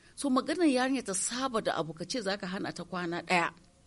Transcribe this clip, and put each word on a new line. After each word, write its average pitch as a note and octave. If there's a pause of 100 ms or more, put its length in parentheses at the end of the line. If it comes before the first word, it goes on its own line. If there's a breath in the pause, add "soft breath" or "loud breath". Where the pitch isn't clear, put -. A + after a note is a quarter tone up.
(160 soft breath)
So C#4
maganar C#4+
yarinya B3+
ta G3
saba A#3+
da -
abu, D#3+
ka -
ce A3+
za F#3+
ka G3
hana F3+
ta F3
kwana F3
ɗaya, E3+ (360)